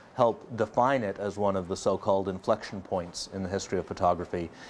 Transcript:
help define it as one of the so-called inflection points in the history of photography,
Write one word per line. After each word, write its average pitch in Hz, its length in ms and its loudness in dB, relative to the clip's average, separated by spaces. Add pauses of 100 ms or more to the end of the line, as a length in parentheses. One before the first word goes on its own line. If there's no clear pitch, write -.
(160)
help 117 420 2
define 123 460 2
it 98 160 -4
as 101 180 -4
one 101 180 2
of 90 120 -2
the 92 100 -4
so-called 98 520 2
inflection 98 520 -2
points 90 500 -6
in 95 120 -4
the 90 60 -4
history 95 280 -2
of 87 80 -2
photography, 87 640 0 (200)